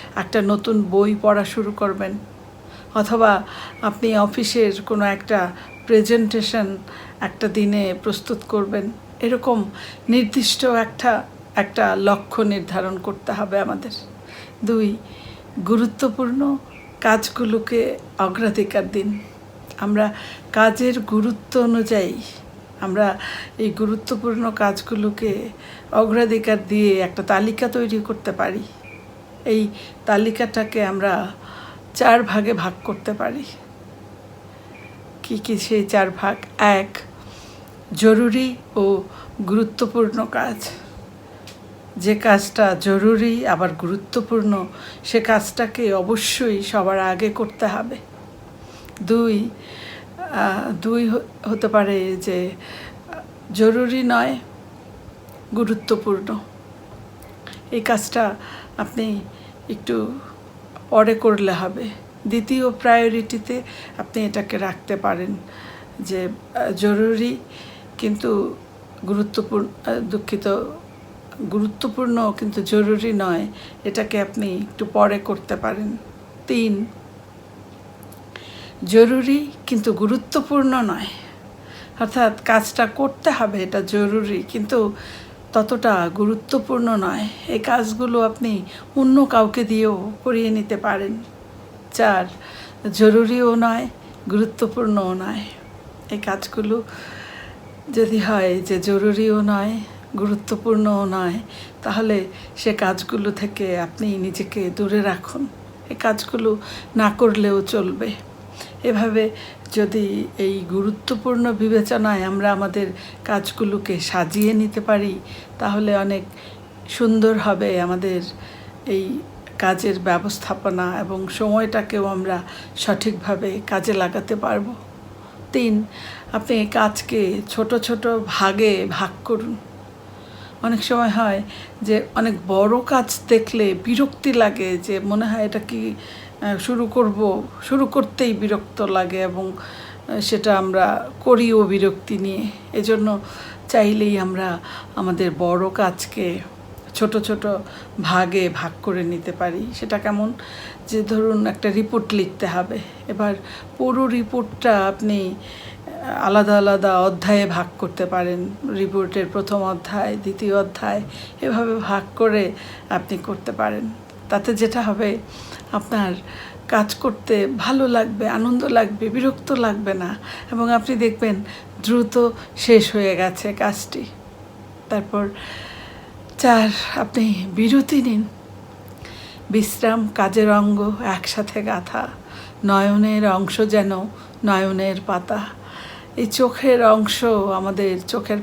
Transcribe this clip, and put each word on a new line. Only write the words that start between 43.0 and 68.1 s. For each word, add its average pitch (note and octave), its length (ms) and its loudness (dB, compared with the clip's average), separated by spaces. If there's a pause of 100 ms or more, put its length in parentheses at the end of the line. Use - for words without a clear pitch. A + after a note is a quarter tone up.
আবার F3+ 220 2
গুরুত্বপূর্ণ, G3 960 -2 (380)
সে A3+ 180 2
কাজটাকে A3 720 2
অবশ্যই G#3 720 0
সবার F#3+ 360 2
আগে F#3+ 300 0
করতে G#3+ 380 -2
হবে। A3+ 280 -4 (1080)
দুই, A3+ 460 2 (680)
আহ, G3+ 540 -2
দুই A3+ 380 0
হ-, - 400 -4
হতে A3 180 0
পারে G3 480 2
যে F3+ 360 -2 (1000)
জরুরি A#3 520 4
নয়, A#3+ 360 2 (1160)
গুরুত্বপূর্ণ। G#3+ 840 0 (1300)
এই A#3+ 100 0
কাজটা A3 540 0 (420)
আপনি G#3+ 420 -4 (500)
একটু A#2+ 500 -4 (720)
পরে A3 260 6
করলে G3+ 360 4
হবে। F#3 320 -4 (440)
দ্বিতীয় A#3+ 440 0
প্রায়োরিটিতে A#3 920 2 (360)
আপনি - 280 -4
এটাকে G#3 320 -4
রাখতে F#3+ 380 -4
পারেন G3 400 -2 (640)
যে, F#3 300 -4 (240)
আহ, - 180 -2
জরুরি A3 640 2 (600)
কিন্তু G#3+ 580 0 (520)